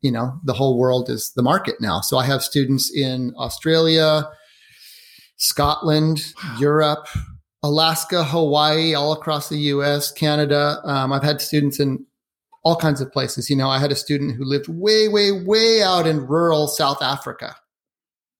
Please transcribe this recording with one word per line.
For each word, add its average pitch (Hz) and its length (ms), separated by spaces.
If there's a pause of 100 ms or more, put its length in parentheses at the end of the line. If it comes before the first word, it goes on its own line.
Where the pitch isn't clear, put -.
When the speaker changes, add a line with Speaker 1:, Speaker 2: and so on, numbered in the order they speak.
Speaker 1:
you 135 100
know, 127 320
the 135 80
whole 127 260
world 127 320
is 117 240
the 123 80
market 147 380
now. 98 200
So - 160
I 127 100
have 135 180
students 135 500
in 127 420
Australia, 160 960 (1040)
Scotland, 151 880 (220)
Speaker 2:
Wow. 123 160
Speaker 1:
Europe, 151 480 (540)
Alaska, 160 640
Hawaii, 156 680
all 147 180
across 151 360
the 151 100
U 143 240
S, 143 300
Canada. 147 720
Um, 139 280
I've 139 100
had 147 180
students 143 400
in 139 260 (560)
all 165 140
kinds 151 240
of 135 120
places. 131 380
You 143 60
know, 135 120
I 135 100
had 143 140
a 139 40
student 143 400
who 131 80
lived 139 240
way, 214 400
way, 208 240
way 214 500
out 180 240
in 151 200
rural 156 420
South 143 340
Africa, 135 540 (840)